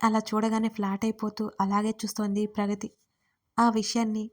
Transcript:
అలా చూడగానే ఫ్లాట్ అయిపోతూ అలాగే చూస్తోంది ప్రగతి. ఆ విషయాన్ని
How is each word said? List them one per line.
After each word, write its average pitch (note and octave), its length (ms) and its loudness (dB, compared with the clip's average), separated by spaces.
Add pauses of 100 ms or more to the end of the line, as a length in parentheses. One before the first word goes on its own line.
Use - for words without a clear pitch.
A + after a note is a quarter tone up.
అలా A3 160 4
చూడగానే A3 500 0
ఫ్లాట్ G3+ 360 -2
అయిపోతూ A3 400 -4 (160)
అలాగే G3+ 300 2
చూస్తోంది G#3 560 -2
ప్రగతి. G#3 420 -4 (720)
ఆ A#3 100 8
విషయాన్ని A3 640 0